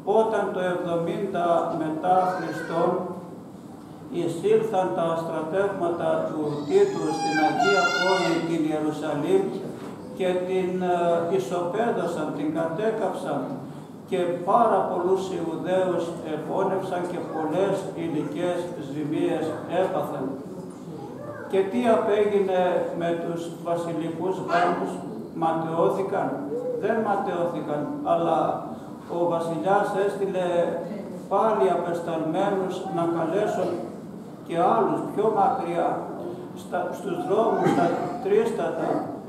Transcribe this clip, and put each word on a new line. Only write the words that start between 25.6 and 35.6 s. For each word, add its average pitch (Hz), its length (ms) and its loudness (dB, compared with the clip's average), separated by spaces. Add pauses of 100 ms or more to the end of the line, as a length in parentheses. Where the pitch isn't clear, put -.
Δεν 226 140 2 (100)
ματαιώθηκαν, 170 720 0 (320)
αλλά 165 260 4 (800)
ο 170 160 2
βασιλιάς 165 540 2 (160)
έστειλε 185 420 0 (880)
πάλι 202 340 4 (120)
απεσταλμένους 170 960 0 (220)
να 170 80 2 (120)
καλέσουν 165 540 0 (760)
και 165 100 -4 (180)
άλλους 165 260 2 (140)
πιο 214 120 2 (100)
μακριά, 175 520 2 (760)